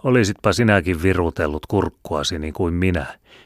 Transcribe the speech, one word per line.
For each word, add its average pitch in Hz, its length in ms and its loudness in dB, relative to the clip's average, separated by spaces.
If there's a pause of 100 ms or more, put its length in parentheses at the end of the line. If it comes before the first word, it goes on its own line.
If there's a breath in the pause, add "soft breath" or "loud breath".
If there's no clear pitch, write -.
Olisitpa 110 480 2
sinäkin 92 500 2
virutellut 85 640 0
kurkkuasi 82 720 -4
niin 78 160 -8
kuin 85 200 -2
minä, 87 440 -2 (280 loud breath)